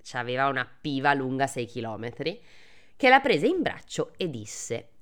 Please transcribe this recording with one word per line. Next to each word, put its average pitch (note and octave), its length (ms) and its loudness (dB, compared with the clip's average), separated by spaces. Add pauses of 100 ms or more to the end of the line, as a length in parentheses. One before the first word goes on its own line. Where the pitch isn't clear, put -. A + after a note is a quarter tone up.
c'aveva B2+ 440 -2
una C3 200 -2 (140)
piva C#3+ 320 2
lunga C3+ 340 0
sei B2 180 -4
chilometri, A#2 760 -6 (540)
che B3+ 140 4
la C4+ 100 10
prese G#3+ 280 2
in F4+ 140 0
braccio - 560 -6
e F#3 120 -4
disse: A2+ 600 -10 (120)